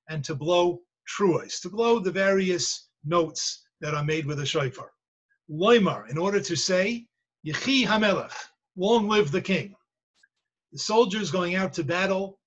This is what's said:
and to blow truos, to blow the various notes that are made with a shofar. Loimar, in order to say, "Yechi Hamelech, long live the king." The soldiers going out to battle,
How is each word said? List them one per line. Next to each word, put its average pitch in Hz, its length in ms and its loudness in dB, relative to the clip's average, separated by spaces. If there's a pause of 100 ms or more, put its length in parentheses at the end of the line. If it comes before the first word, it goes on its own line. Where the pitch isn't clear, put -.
and 156 160 -6
to 160 100 -6
blow 175 460 2 (280)
truos, - 540 0
to 180 80 -10
blow 233 280 2
the 185 140 -2
various 190 760 0 (160)
notes 160 600 -2 (160)
that 151 140 -6
are 147 100 -2
made 156 220 -2
with 147 140 -6
a 139 60 -4
shofar. 139 460 -4 (580)
Loimar, 165 600 2
in 143 80 -6
order 196 220 0
to 170 140 -4
say, 196 520 0 (380)
"Yechi 240 400 0
Hamelech, 208 500 0 (420)
long 208 320 2
live 208 240 2
the 185 80 0
king." 147 340 -2 (960)
The 147 60 -16
soldiers 208 520 2
going 175 260 -2
out 190 180 -2
to 165 100 -4
battle, 190 640 -2